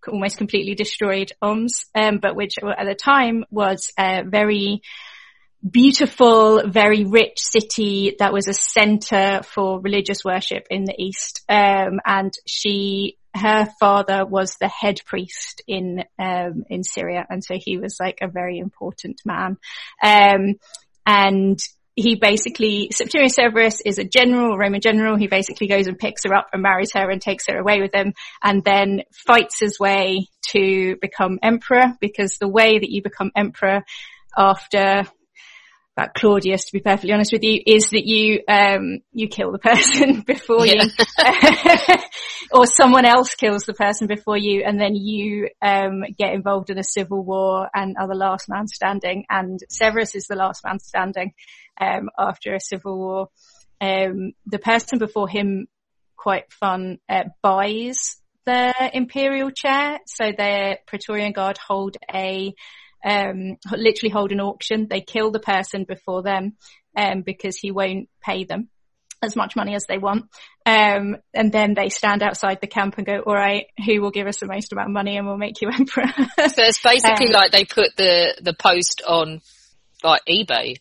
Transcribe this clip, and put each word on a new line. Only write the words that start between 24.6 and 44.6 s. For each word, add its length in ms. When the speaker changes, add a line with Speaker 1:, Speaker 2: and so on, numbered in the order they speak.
Speaker 1:
general. 380
He 100
basically 400
goes 200
and 120
picks 240
her 100
up 200
and 80
marries 320
her 160
and 120
takes 280
her 80
away 240
with 120
him, 200
and 220
then 380
fights 480
his 180
way 500
to 500
become 420
emperor, 560
because 400
the 80
way 320
that 100
you 140
become 320
emperor 480
after, 640
about 160
Claudius, 520
to 60
be 80
perfectly 320
honest 220
with 100
you, 220
is 240
that 160
you, 420
um, 520
you 160
kill 240
the 80
<laughs> 0
person 640
before 400
Speaker 2:
Yeah. 200
Speaker 1:
you, 1120
<laughs> 300
or 120
someone 400
else 300
kills 280
the 100
person 340
before 300
you, 280